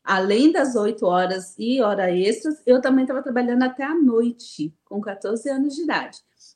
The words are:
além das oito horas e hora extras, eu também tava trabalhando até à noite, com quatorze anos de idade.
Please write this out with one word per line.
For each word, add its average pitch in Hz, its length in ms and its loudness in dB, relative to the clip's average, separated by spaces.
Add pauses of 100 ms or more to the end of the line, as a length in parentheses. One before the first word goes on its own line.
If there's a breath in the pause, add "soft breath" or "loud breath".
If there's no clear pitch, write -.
além 202 500 2
das 277 220 0
oito 220 300 -2
horas 185 520 0
e 240 240 -2
hora 196 340 0
extras, 220 400 -2 (100)
eu 247 160 6
também 262 240 2
tava 262 160 -4
trabalhando 247 420 0
até 262 200 -4
à 294 100 -6
noite, 233 800 0 (120)
com 202 160 -8
quatorze 214 480 -6
anos 269 260 -2
de 330 80 -6
idade. 190 340 -4 (380 soft breath)